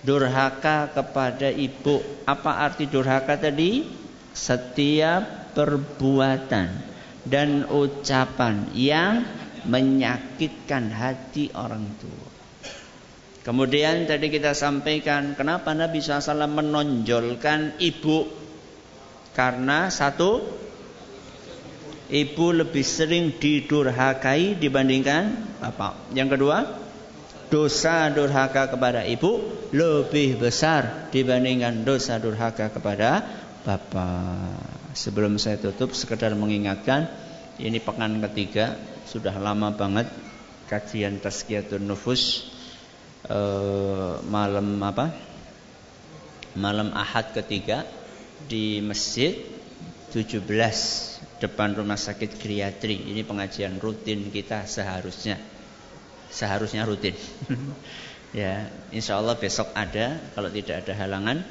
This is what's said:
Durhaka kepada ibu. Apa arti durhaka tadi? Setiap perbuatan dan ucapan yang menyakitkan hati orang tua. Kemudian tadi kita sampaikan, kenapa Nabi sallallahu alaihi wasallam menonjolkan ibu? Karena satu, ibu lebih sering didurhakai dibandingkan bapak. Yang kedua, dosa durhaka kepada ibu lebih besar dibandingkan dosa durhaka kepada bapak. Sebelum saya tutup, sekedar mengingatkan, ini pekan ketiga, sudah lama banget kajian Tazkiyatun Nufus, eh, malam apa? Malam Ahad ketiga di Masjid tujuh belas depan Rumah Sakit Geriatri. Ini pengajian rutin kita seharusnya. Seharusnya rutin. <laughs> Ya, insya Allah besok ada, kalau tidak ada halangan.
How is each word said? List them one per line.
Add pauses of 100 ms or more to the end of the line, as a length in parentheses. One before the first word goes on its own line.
Durhaka
kepada
ibu. (280)
Apa
arti
durhaka
tadi? (500)
Setiap
perbuatan (560)
dan
ucapan
yang (400)
menyakitkan
hati
orang
tua. (1120)
Kemudian
tadi
kita
sampaikan,
kenapa
Nabi
sallallahu
alaihi
wasallam (100)
menonjolkan (160)
ibu? (1120)
Karena
satu, (1700)
ibu (100)
lebih
sering
didurhakai
dibandingkan (240)
bapak.
Yang
kedua, (960)
dosa
durhaka
kepada
ibu (300)
lebih
besar
dibandingkan
dosa
durhaka
kepada (460)
bapak.
Sebelum
saya
tutup,
sekedar
mengingatkan, (480)
ini
pekan
ketiga, (260)
sudah
lama
banget (600)
kajian
Tazkiyatun
Nufus, (760)
eh, (140)
malam
apa? (1400)
Malam
Ahad
ketiga (640)
di
Masjid (720)
tujuh
belas (320)
depan
Rumah
Sakit
Geriatri.
Ini
pengajian
rutin
kita
seharusnya. (880)
Seharusnya
rutin. (340)
<laughs> (760)
Ya, (240)
insya
Allah
besok
ada, (160)
kalau
tidak
ada
halangan.